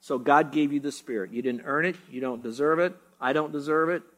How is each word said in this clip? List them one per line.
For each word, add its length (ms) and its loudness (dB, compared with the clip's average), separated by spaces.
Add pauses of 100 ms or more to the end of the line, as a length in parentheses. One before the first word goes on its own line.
So 180 -2
God 320 6
gave 220 2
you 80 0
the 100 -4
Spirit. 420 -6
You 100 -4
didn't 240 -4
earn 180 0
it. 120 -2 (140)
You 120 -8
don't 200 -4
deserve 360 0
it. 180 0 (240)
I 140 0
don't 180 0
deserve 380 0
it. 120 -2 (160)